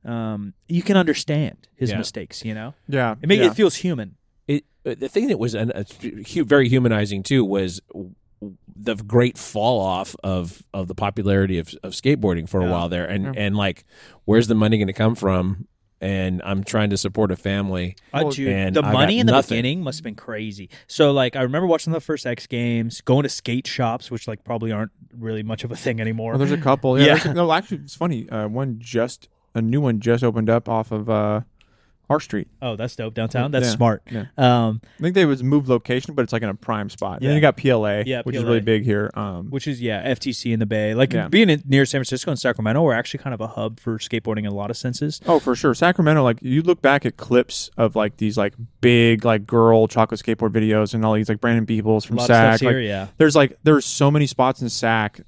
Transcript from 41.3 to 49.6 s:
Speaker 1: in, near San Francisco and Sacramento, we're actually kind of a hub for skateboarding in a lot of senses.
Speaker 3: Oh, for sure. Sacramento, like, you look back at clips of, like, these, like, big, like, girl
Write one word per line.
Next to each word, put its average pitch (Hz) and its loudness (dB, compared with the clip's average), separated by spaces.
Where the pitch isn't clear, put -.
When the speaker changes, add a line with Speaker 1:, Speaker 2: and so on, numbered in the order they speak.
Speaker 1:
in, 151 2
near 135 4
San 139 -2
Francisco 127 -4
and 139 -2
Sacramento, 117 0
we're 147 4
actually 117 -4
kind 131 -8
of 104 -10
a 110 -6
hub 110 -6
for 113 -4
skateboarding 110 -4
in 104 -4
a 101 -4
lot 101 -6
of 113 -6
senses. 143 -6
Speaker 3:
Oh, 165 4
for 127 0
sure. 131 2
Sacramento, 156 4
like, 117 2
you 131 0
look 175 2
back 139 4
at 117 -2
clips - 0
of, 110 2
like, 107 0
these, 107 -2
like, 101 0
big, 117 6
like, 110 0
girl 113 6